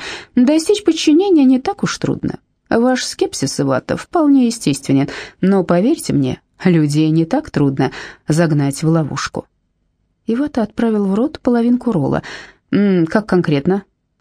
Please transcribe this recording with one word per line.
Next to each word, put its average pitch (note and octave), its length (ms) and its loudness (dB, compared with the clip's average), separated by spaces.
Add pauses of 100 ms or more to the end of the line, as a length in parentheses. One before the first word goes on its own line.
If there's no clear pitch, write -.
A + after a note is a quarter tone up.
(360)
Достичь D#4 480 2
подчинения D#4+ 600 4
не B3+ 140 4
так G4 240 -8
уж - 160 -4
трудно. - 400 -6 (340)
Ваш B3 320 0
скепсис, - 540 -6
Ивата, - 380 -2
вполне C#4 500 2
естественен, E3+ 600 -2 (320)
но, F#3+ 240 2
поверьте F#3+ 480 0
мне, C3+ 280 -2 (240)
людей D#3 460 2
не D#3+ 140 2
так C4 260 -4
трудно C3+ 400 0 (380)
загнать D3+ 560 0
в D#3 40 0
ловушку". D3 580 -2 (840)
Ивата B3+ 340 -2
отправил G#3+ 440 -2
в F#3+ 80 0
рот B3+ 260 -2
половинку A#3+ 500 0
ролла. D3 320 0 (480)
"М, F#3 360 2
как G#3+ 200 -2
конкретно?" F3 560 0 (380)